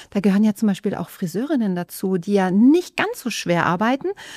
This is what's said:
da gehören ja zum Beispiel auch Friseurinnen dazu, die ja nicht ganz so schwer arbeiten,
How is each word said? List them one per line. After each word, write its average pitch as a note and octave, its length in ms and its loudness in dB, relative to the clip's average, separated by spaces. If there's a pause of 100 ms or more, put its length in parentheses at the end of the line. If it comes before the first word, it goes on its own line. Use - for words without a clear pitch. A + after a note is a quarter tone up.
da G#3 100 -2
gehören G3 240 4
ja G#3+ 120 2
zum - 120 -2
Beispiel G3 280 -2
auch - 140 -8
Friseurinnen G#3+ 680 -2
dazu, F#3 420 -4
die F#3+ 160 -4
ja F#3+ 160 2
nicht B3+ 480 4
ganz A4+ 220 -2
so B3 100 -6
schwer E3+ 380 -2
arbeiten, A3+ 400 -2 (300)